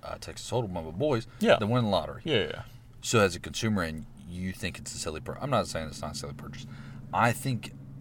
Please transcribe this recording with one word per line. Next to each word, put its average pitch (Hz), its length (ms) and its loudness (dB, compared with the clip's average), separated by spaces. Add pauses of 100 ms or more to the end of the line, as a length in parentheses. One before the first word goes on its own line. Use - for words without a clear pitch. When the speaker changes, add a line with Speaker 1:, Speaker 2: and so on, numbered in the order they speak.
Speaker 1:
uh, - 160 -8
Texas - 300 -12
Hold'em 117 200 0
with - 20 -6 (140)
my 78 40 -8
boys 117 380 2 (120)
Speaker 2:
Yeah. 220 200 8
Speaker 1:
than 104 100 2
win 123 140 4
the 107 80 4
lottery." 78 320 2
Speaker 2:
Yeah, 156 140 4
yeah, 87 100 4
yeah. - 140 -6 (420)
Speaker 1:
So - 160 6
as 95 160 6
a 82 40 -6
consumer 101 440 0
end, 78 240 -4 (200)
you 90 240 -4
think 90 280 -4
it's - 160 -10
a - 20 -10
silly 78 220 -4
pur-, - 200 -6
I'm 143 120 -2
not 110 160 4
saying 80 220 -4
it's 69 120 -10
not 78 120 -4
a - 20 -8
silly 71 180 -6
purchase. - 320 -10 (480)
I 107 200 6
think, 127 400 -2 (280)